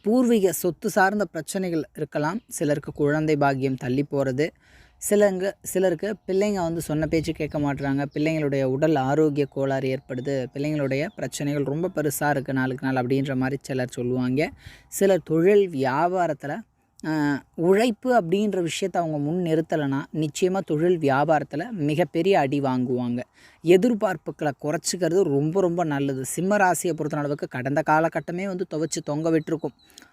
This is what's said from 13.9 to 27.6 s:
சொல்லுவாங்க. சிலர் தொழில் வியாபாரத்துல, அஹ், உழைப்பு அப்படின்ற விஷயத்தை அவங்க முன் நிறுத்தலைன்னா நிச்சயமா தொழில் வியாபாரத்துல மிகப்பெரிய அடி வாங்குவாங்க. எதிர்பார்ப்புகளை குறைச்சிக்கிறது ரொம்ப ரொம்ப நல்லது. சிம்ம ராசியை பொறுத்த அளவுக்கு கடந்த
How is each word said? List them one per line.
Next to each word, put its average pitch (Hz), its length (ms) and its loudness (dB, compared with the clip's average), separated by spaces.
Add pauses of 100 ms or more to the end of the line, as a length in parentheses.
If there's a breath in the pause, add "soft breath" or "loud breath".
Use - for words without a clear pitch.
சொல்லுவாங்க. 127 540 0 (380 loud breath)
சிலர் 196 420 2
தொழில் 190 380 6
வியாபாரத்துல, 151 840 0 (500)
அஹ், 147 360 0 (160)
உழைப்பு 208 600 2
அப்படின்ற 196 460 2
விஷயத்தை 175 400 -4
அவங்க 156 160 -2
முன் 147 260 -2
நிறுத்தலைன்னா 160 540 0 (160)
நிச்சயமா 180 520 -2
தொழில் 175 340 2
வியாபாரத்துல 147 640 0 (160)
மிகப்பெரிய 165 600 0
அடி 143 220 0
வாங்குவாங்க. 123 580 -2 (440 soft breath)
எதிர்பார்ப்புகளை 185 880 2 (100)
குறைச்சிக்கிறது 170 640 0
ரொம்ப 156 380 2
ரொம்ப 175 220 0
நல்லது. 139 420 -2
சிம்ம 190 320 0
ராசியை 180 360 2
பொறுத்த 151 260 -4
அளவுக்கு 143 280 -4
கடந்த 139 380 -2